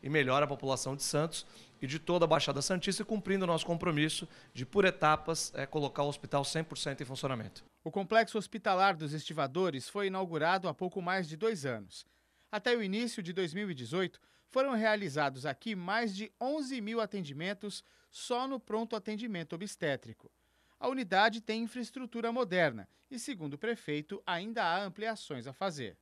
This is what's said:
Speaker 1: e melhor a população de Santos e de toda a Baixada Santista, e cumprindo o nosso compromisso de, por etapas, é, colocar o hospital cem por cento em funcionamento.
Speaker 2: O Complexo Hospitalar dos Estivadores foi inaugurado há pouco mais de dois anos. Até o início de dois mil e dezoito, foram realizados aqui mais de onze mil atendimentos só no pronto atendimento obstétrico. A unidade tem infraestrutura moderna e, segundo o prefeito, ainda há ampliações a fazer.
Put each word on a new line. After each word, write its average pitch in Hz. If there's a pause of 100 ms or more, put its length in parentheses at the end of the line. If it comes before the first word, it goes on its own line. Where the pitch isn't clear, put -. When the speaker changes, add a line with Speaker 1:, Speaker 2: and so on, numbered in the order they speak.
Speaker 1:
e 135
melhor 143
a 143
população 135
de 143
Santos 156 (360)
e 135
de 151
toda 175
a -
Baixada 143
Santista, 185
e -
cumprindo 190
o -
nosso 165
compromisso 160 (260)
de, 123
por 196
etapas, 165
é, 139
colocar 143
o 143
hospital 139
cem 160
por 156
cento 139
em 143
funcionamento. 123 (180)
Speaker 2:
O 160
Complexo 208
Hospitalar 196
dos 151
Estivadores 151
foi 202
inaugurado 185
há 156
pouco 185
mais 180
de 160
dois 196
anos. 107 (460)
Até 240
o 233
início 220
de 170
dois 175
mil 202
e -
dezoito, 143 (320)
foram 262
realizados 156
aqui 156
mais 196
de 214 (100)
onze 269
mil 226
atendimentos 190 (260)
só 247
no 269
pronto 226
atendimento 214
obstétrico. 156 (480)
A -
unidade 226
tem 220
infraestrutura 233
moderna 170 (220)
e, 254
segundo 165
o 147
prefeito, 190
ainda 202
há 180
ampliações 196
a 135
fazer. 147